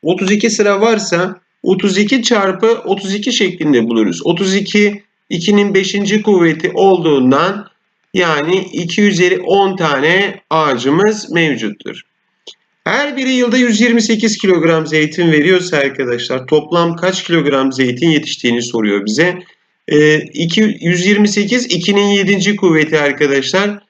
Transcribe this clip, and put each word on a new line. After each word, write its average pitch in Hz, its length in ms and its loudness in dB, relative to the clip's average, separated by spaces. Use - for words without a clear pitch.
Otuz 190 300 0
iki 214 180 2
sıra 202 300 0
varsa 202 600 -2
otuz 190 360 0
iki 220 240 0
çarpı 214 600 0
otuz 190 300 -4
iki 214 180 -4
şeklinde 151 560 0
buluruz. 104 380 -2
Otuz 170 280 -2
iki, 104 480 0
ikinin 202 440 0
beşinci 202 480 0
kuvveti 175 520 2
olduğundan 170 920 2
yani 165 580 0
iki 175 300 -2
üzeri 180 380 2
on 190 360 2
tane 170 640 0
ağacımız 156 800 0
mevcuttur. 113 680 -4
Her 262 320 -2
biri 262 140 -2
yılda 247 260 2
yüz 233 240 2
yirmi 233 220 2
sekiz 214 360 0
kilogram 165 480 2
zeytin 156 460 0
veriyorsa 160 440 2
arkadaşlar 127 680 -4
toplam 165 500 0
kaç 185 280 -4
kilogram 139 480 0
zeytin 127 360 0
yetiştiğini 131 540 -2
soruyor 107 440 -2
bize. 170 320 0
Ee, 151 300 4
iki, 170 640 -2
yüz 175 260 0
yirmi 208 220 4
sekiz, 220 380 0
ikinin 202 400 0
yedinci 196 500 0
kuvveti 156 420 2
arkadaşlar. 143 800 0